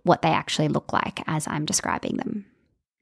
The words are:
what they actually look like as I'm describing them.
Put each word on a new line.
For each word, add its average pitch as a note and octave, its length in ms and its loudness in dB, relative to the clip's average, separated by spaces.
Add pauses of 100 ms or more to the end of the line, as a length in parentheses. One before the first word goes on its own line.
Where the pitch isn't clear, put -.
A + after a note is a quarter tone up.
what - 200 4
they D#3+ 80 4
actually - 360 0
look D3 260 0
like - 360 -2
as D#3 180 -2
I'm D3+ 200 -2
describing - 500 -2
them. - 300 -6 (560)